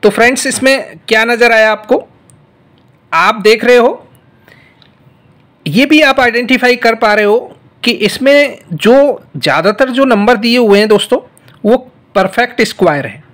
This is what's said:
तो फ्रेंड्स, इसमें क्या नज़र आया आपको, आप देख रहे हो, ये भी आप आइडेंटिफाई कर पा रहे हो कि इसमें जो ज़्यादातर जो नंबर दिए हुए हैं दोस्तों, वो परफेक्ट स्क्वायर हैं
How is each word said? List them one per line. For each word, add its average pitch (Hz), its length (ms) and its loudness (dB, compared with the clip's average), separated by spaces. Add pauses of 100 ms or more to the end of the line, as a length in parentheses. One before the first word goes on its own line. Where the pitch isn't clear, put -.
तो 214 60 2
फ्रेंड्स, 240 380 -2
इसमें 262 500 -4 (100)
क्या 220 180 0
नज़र 233 260 0
आया 220 200 2
आपको, 214 360 -4 (1040)
आप 180 220 0
देख 214 300 0
रहे 247 120 4
हो, 247 260 0 (1600)
ये 190 180 0
भी 302 160 2
आप 269 180 2
आइडेंटिफाई 247 560 0
कर 233 200 0
पा 220 180 0
रहे 208 120 0
हो 214 320 -2 (260)
कि 240 80 -2
इसमें 269 680 0 (140)
जो 254 500 2 (140)
ज़्यादातर 180 520 -2
जो 262 160 0
नंबर 226 320 2
दिए 233 200 0
हुए 208 220 4
हैं 214 80 0
दोस्तों, 208 320 0 (460)
वो 226 120 2 (380)
परफेक्ट 202 460 -2
स्क्वायर 156 460 -2
हैं 131 160 -18 (100)